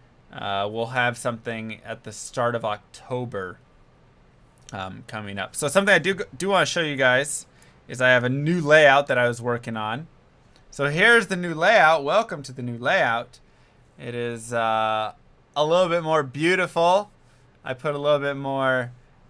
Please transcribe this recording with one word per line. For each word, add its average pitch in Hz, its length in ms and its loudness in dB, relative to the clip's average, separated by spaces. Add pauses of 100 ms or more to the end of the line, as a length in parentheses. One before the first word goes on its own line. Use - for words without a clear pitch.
(320)
uh, 101 400 -4
we'll 113 160 -4
have 123 300 -2
something 113 680 -8
at 113 220 -12
the 110 80 -14
start 120 420 -4
of 113 80 -4
October, 104 960 -8 (1120)
um, 95 340 -10
coming 104 320 -12
up. 95 160 -8
So 151 140 -4
something 196 260 4
I 175 60 4
do, 180 180 -2 (200)
do - 100 -4
wanna 185 180 2
show - 140 -4
you 151 160 -4
guys 131 500 0 (440)
is 120 100 -12
I 127 100 4
have 123 140 6
a 123 60 0
new 147 320 0
layout 143 460 6
that 131 100 0
I 123 100 2
was 120 140 -4
working 117 340 -6
on. 110 320 -6 (640)
So 139 140 -4
here's 202 420 4
the 196 80 -4
new 175 180 -6
layout. 165 520 4
Welcome 170 380 -2
to 127 100 -16
the 127 80 -12
new 120 160 -8
layout. 123 600 -2 (600)
It 123 160 -12
is, 120 380 -8
uh, 110 580 0 (460)
a 151 80 2
little 175 240 2
bit 170 140 -2
more 156 200 2
beautiful. 170 880 0 (540)
I 135 80 -8
put 147 220 -6
a - 20 -6
little 143 220 2
bit 139 180 -4
more 135 540 -2 (380)